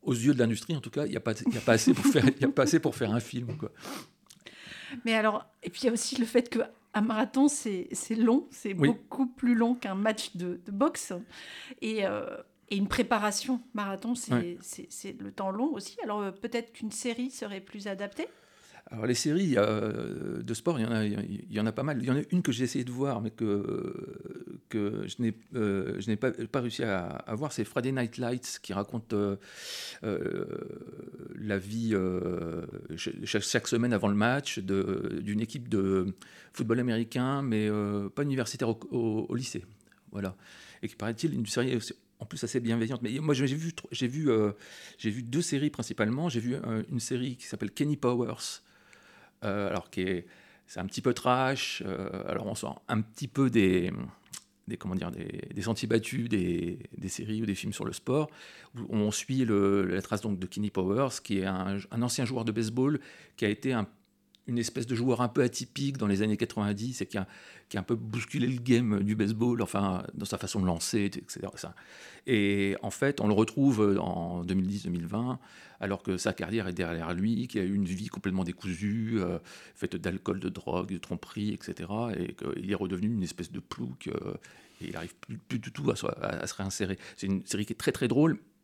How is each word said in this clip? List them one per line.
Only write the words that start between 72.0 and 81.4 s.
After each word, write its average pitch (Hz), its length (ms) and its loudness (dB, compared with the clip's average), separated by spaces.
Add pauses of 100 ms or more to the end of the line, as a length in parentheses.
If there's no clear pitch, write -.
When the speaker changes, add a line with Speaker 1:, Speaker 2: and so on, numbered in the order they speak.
Speaker 1:
Et 101 560 4
en 107 80 -4
fait, 139 300 0
on 104 80 2
le 104 60 6
retrouve 107 680 6
en 87 440 -2
deux 90 100 0
mille 92 140 4
dix, 101 160 -4
deux 90 60 -4
mille 87 160 -2
vingt, 120 340 -2 (380)
alors 98 240 -2
que 92 140 0
sa 92 160 0
carrière 95 360 -2
est 90 40 -2
derrière 85 400 -2
lui, 110 360 0
qu'il 107 120 -2
a 95 40 2
eu 95 100 0
une 101 100 2
vie 92 220 -2
complètement 92 380 -2
décousue, 101 720 -2
euh, 90 200 0 (360)
faite - 220 -6
d'alcool, 92 440 -2
de 92 80 -2
drogue, 90 440 -2
de 90 60 -4
tromperie, 104 520 -4